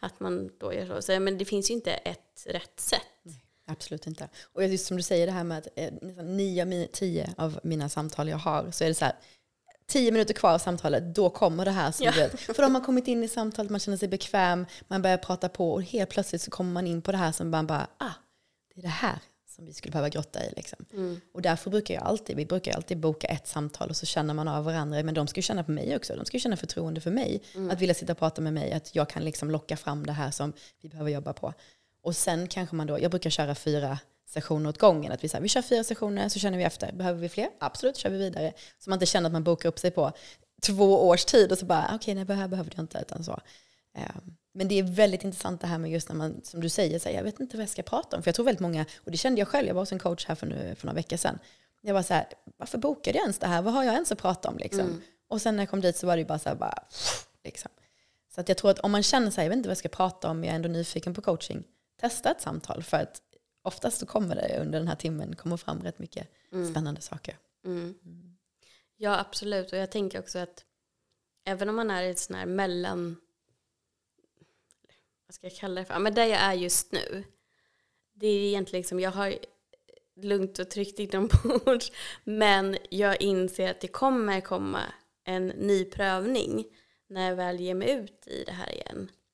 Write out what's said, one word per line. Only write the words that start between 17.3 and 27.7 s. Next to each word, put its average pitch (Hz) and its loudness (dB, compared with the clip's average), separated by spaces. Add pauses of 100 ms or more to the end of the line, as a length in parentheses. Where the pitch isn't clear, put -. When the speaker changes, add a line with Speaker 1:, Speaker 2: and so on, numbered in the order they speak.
Speaker 2:
som 165 -2
man 160 2
bara, 147 0 (120)
ah, 247 -6 (640)
det 180 -20
är - -18
det 180 -4
här 160 -2 (300)
som - -20
vi 151 -20
skulle - -10
behöva 147 0
grotta 147 -4
i, - -6
liksom. - -12
Speaker 1:
Mm. 180 -6 (140)
Speaker 2:
Och 180 -8
därför 170 0
brukar 208 0
jag - -4
alltid, 214 -2
vi 151 -2
brukar 180 -2
alltid 165 -4
boka 156 0
ett 156 -4
samtal - -4
och 156 -4
så - -4
känner 151 0
man 156 -2
av 151 -2
varandra. 151 -2
Men 156 -2
de 151 0
ska - -4
ju 190 -2
känna 180 0
på 151 -4
mig 151 0
också, - -6
de - -6
ska - -6
ju 247 0
känna 233 0
förtroende 160 -4
för 170 -2
mig, - 0 (120)
Speaker 1:
Mm. 190 -4